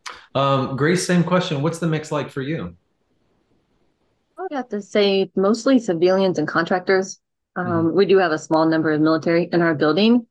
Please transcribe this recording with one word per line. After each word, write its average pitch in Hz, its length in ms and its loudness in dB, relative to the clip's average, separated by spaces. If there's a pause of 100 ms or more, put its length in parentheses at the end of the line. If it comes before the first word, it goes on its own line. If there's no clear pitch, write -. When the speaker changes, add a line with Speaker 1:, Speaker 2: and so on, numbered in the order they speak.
(360)
Speaker 1:
Um, 135 420 0
Grace, 175 280 0
same 180 180 2
question. 170 380 -2
What's 165 180 -4
the 170 80 -4
mix 156 240 -4
like 143 180 -4
for 139 120 -10
you? 120 340 -8 (1600)
Speaker 2:
I 330 60 -14
would 370 100 -10
have 254 160 -8
to 208 120 -8
say 196 540 0
mostly 233 440 2
civilians 185 600 2
and 151 80 -2
contractors. 190 720 -2 (360)
Um, 180 120 -6
Speaker 1:
Mm-hmm. 165 300 0
Speaker 2:
we 196 80 4
do 190 140 4
have 170 120 2
a 156 60 0
small 160 280 0
number 160 260 0
of 151 100 0
military 170 500 0
in 170 100 2
our 165 140 2
building, 196 560 2